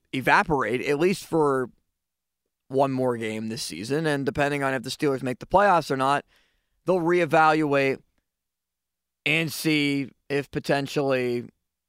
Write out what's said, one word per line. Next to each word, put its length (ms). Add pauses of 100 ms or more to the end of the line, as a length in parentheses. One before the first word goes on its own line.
(120)
evaporate, 720
at 160
least 260
for 460 (960)
one 240
more 260
game 320
this 140
season. 440
And 200
depending 360
on 120
if 80
the 80
Steelers 320
make 160
the 80
playoffs 440
or 60
not, 280 (600)
they'll 160
reevaluate 1000 (1300)
and 280
see 580 (180)
if 220
potentially 960 (440)